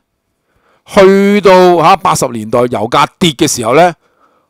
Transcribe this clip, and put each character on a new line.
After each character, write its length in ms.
去 540
到， 360
下， 200
八 180
十 140
年 200
代 100
油 300
價 160
跌 120
嘅 160
時 160
候 120
呢， 180